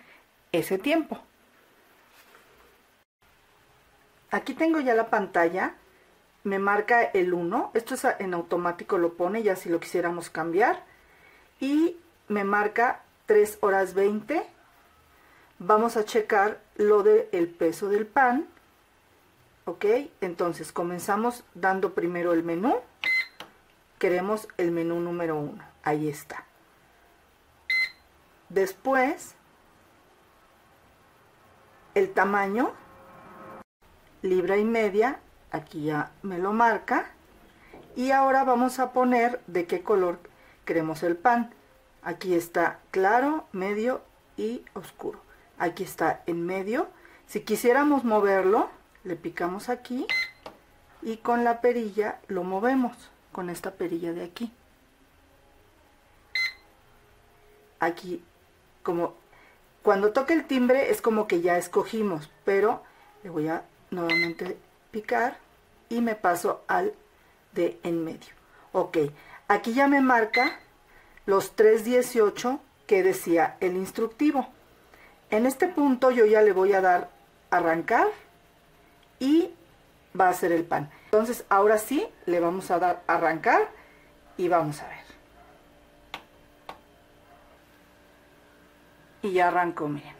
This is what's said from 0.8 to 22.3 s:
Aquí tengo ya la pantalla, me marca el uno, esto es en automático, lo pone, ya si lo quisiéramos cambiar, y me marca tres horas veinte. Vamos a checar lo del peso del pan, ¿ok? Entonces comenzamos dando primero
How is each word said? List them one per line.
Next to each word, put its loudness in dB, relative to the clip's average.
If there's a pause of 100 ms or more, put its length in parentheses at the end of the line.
Aquí -4
tengo 0
ya 0
la 0
pantalla, -2 (680)
me -2
marca 2
el 0
uno, -4
esto -4
es -6 (140)
en -6
automático, -4
lo 0
pone, -2
ya 0
si -10
lo 0
quisiéramos -4
cambiar, 0 (760)
y 0 (300)
me -2
marca 0 (240)
tres 4
horas 2
veinte. -2 (1120)
Vamos 2
a 0
checar 0 (160)
lo 4
del 4
peso -4
del -2
pan, 2 (1200)
¿ok? -6 (360)
Entonces -6
comenzamos -4 (100)
dando -2
primero -2